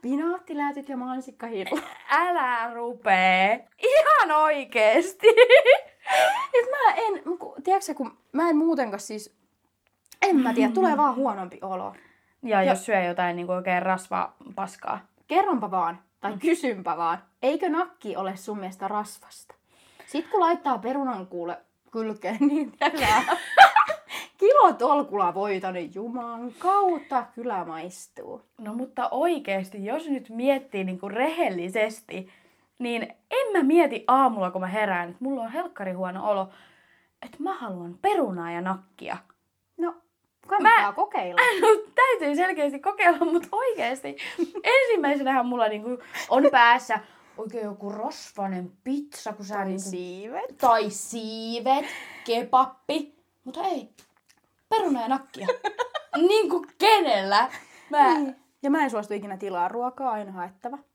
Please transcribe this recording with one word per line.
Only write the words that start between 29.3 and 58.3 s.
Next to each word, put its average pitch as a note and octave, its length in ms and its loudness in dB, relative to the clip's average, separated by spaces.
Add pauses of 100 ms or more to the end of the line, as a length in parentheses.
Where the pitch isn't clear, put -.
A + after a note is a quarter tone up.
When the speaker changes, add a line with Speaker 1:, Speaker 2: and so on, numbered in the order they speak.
Speaker 2:
jos D4+ 240 -6
nyt B3+ 200 -6
miettii A#3+ 560 -2
niinku F#3 240 -8
rehellisesti, G#3+ 1200 -4 (500)
niin A#3+ 240 -6 (280)
en A#4+ 220 -2
mä F4 100 2
mieti D4+ 440 4
aamulla, A#3+ 440 2
kun F#3 100 -6
mä F#3 60 -4
herään, F#3 440 -2
että F3 140 -14
mulla C4+ 180 -4
on A3+ 100 -10
helkkari D4 400 -8
huono F#3 380 -6
olo, F#3+ 180 0 (720)
että - 160 -20
mä F#4 160 -6
haluan F3+ 480 -12
perunaa F#3 500 -2
ja E3+ 80 -6
nakkia. F#3 560 -8 (600)
Speaker 1:
No, E4+ 180 -4 (520)
kannattaa G#4 400 4
Speaker 2:
Mä G3+ 60 -2
Speaker 1:
kokeilla. E4+ 480 -2 (120)
Speaker 2:
<laughs> F#4+ 80 -2
No, G4 80 6 (260)
täytyy G4 420 2
selkeästi D#4 420 -2
kokeilla, F4 460 2
mut E4+ 280 0
oikeesti. C#4+ 640 -4 (480)
Ensimmäisenähän D4 840 2
mulla A#3+ 220 0
niinku G#3+ 300 -6 (300)
on C4+ 220 4
päässä A#3+ 480 4 (380)
oikein A3 280 -10
joku G3+ 260 -10
rasvanen G3 800 -8 (120)
pizza, C#4 480 -8
kun G#3 120 -14
sä G3+ 100 -10
Speaker 1:
Tai G3+ 100 -4
Speaker 2:
niinku F#3+ 260 -6
Speaker 1:
siivet. F#3+ 680 -10
Speaker 2:
Tai A3+ 320 2
siivet, A3+ 920 -4 (420)
kebappi. C4 880 -2 (300)
Mutta B3+ 180 -14
ei. E4+ 260 -6 (800)
Peruna F4 340 0
ja A3+ 60 -4
nakkia. C4 380 -6 (420)
Speaker 1:
<laughs> F4 400 -2
Speaker 2:
Niinku F#4 380 2 (120)
kenellä? B3 720 4 (420)
Mä D4 280 6
Speaker 1:
Niin. C4+ 180 -4 (260)